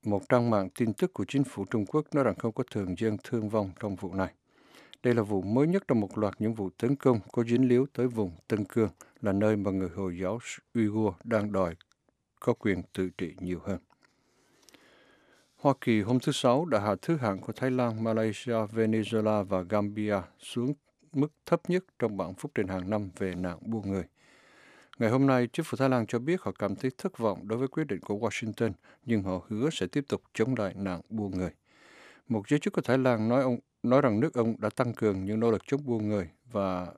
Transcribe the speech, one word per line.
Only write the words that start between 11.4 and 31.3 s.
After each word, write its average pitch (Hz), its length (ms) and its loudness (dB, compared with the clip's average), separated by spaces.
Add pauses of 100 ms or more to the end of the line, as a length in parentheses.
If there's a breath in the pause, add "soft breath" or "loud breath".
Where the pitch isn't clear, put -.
đòi 92 240 0 (640)
có 123 140 2
quyền 101 280 0 (120)
tự 92 240 -2
trị 82 220 -6
nhiều 87 240 -4
hơn. 95 160 -4 (1800 soft breath)
Hoa 139 240 2
Kỳ 110 200 4
hôm 120 180 2
thứ 147 120 -2
Sáu 131 340 4
đã 123 140 2
hạ 101 220 2
thứ 170 160 0
hạng 104 220 0
của 110 140 -10
Thái 131 180 -2
Lan, 120 320 0
Malaysia, 113 680 0
Venezuela 110 720 2
và 92 180 -2
Gambia 104 600 0 (180)
xuống 123 340 -4 (400)
mức 139 200 0 (120)
thấp 165 220 2
nhất 180 180 -2 (140)
trong 107 180 0
bảng 92 160 -4
phúc - 220 -10
trình 104 120 0
hàng 92 220 -4
năm 104 280 -2
về 92 180 -4
nạn 90 260 -4
buôn 104 300 -4
người. 95 120 -2 (960 loud breath)
Ngày 113 100 4
hôm 131 180 4
nay, 123 260 4
chính 160 120 -4
phủ 110 120 -8
Thái 135 120 2
Lan 123 180 2
cho 120 120 -2
biết 160 220 -2
họ 101 180 -4
cảm 101 160 -2
thấy 127 220 -4
thất - 200 -6
vọng 104 300 -2
đối 110 120 -2
với 135 80 -2
quyết 156 200 -4
định 98 120 -6
của - 160 -6
Washington, 110 560 -2 (340 soft breath)
nhưng 113 180 2
họ 92 240 -4
hứa 113 240 -2
sẽ - 160 -4
tiếp 143 200 -4
tục - 140 -2 (120)
chống 127 240 0
lại 98 200 -2
nạn 92 320 -4
buôn 104 280 -4